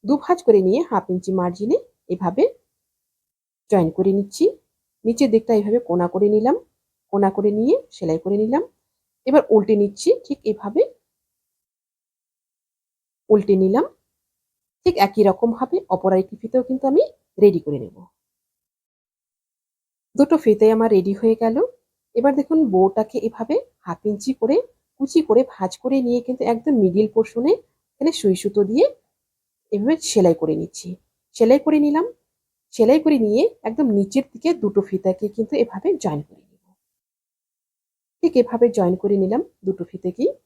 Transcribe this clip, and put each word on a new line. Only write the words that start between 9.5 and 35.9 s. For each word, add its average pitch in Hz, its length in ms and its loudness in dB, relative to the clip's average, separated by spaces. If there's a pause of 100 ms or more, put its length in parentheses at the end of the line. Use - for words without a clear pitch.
নিচ্ছি, 202 340 -2 (140)
ঠিক - 140 -8 (140)
এভাবে 214 300 -4 (2500)
উল্টে 208 260 2
নিলাম। 190 300 2 (1000)
ঠিক 349 120 0
একই 196 260 0
রকমভাবে 233 540 -2 (120)
অপর 185 240 -2
আরেকটি 190 280 -2
ফিতেও 247 220 -4
কিন্তু 262 240 -6
আমি 294 140 2 (360)
রেডি 190 280 4
করে 143 140 -6
নেব। 98 180 -16 (2250)
দুটো 285 220 2
ফিতে 214 340 2
আমার 220 200 0
রেডি 196 220 2
হয়ে 226 220 0
গেল। 226 220 -2 (580)
এবার 254 240 2
দেখুন 320 200 0 (140)
বউটাকে 190 440 0 (100)
এভাবে 226 280 -6 (300)
হাফ 170 200 -12
ইঞ্চি 214 280 -4
করে 254 220 -2 (440)
কুচি 277 220 0
করে 240 280 4
ভাঁজ 185 280 -6
করে 269 240 -2
নিয়ে 240 200 0
কিন্তু 254 220 -8
একদম 233 380 -2
মিডল 196 320 2
পোর্শনে 233 400 0 (400)
এখানে 302 260 -2
সুই 190 160 2
সুতো 202 280 -2
দিয়ে 233 220 2 (840)
এভাবে 214 240 0 (160)
সেলাই 180 300 4
করে 156 140 -2
নিচ্ছি। 165 320 -12 (480)
সেলাই 240 300 4
করে 311 140 2
নিলাম। 294 260 0 (680)
সেলাই 240 320 4
করে 302 140 4
নিয়ে 220 240 2 (200)
একদম 240 240 -2 (100)
নিচের 202 340 -2
দিকে 311 180 -6 (140)
দুটো 202 180 0
ফিতাকে 190 440 -4 (100)
কিন্তু 226 200 -6
এভাবে 233 340 -2 (140)